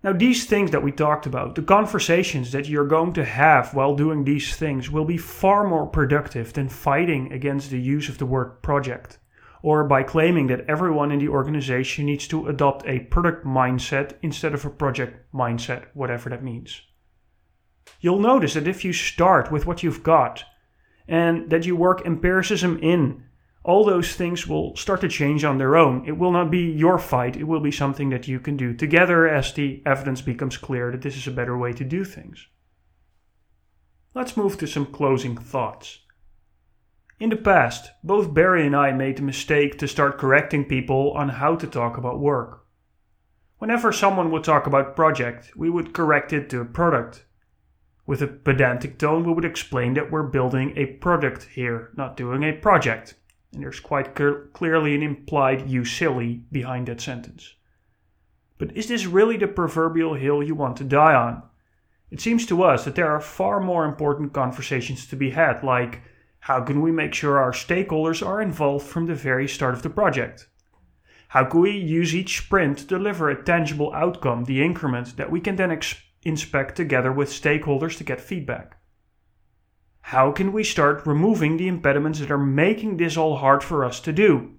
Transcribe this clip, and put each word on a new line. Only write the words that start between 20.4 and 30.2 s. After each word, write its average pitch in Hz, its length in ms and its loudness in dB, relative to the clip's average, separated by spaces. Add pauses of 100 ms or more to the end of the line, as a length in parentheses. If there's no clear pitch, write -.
and 165 400 2
that 165 160 2
you 180 100 0
work 180 300 4
empiricism 180 760 0
in, 160 420 2 (400)
all 196 200 6
those 180 320 2
things 175 320 -4
will 151 300 -4
start 190 240 -2
to 185 80 0
change 147 340 0
on 139 140 0
their 135 180 4
own. 131 320 4
It 151 100 -6
will 180 140 2
not 175 180 0
be 180 100 2
your 165 380 2
fight, 127 380 -2
it 151 80 -8
will 160 160 -2
be 147 120 -2
something 139 380 -2
that 127 180 -4
you 131 120 -4
can 143 160 -4
do 123 180 -4
together 165 540 4
as 143 240 0
the 139 340 -4
evidence 135 360 -2